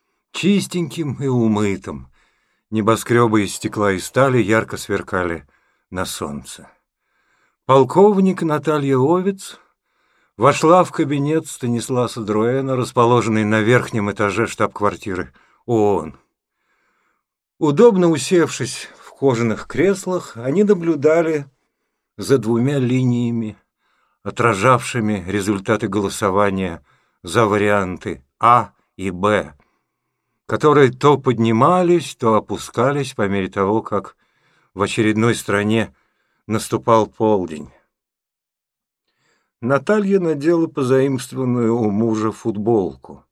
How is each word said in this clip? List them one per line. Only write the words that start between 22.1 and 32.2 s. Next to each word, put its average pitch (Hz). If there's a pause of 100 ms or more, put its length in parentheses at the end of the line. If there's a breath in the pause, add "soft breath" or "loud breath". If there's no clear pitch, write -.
за 107
двумя 120
линиями, 120 (680)
отражавшими 107
результаты 101
голосования 95 (400)
за 95
варианты 101 (160)
А 113 (220)
и 95
Б, 90 (880)
которые 143
то 143
поднимались, 139
то 113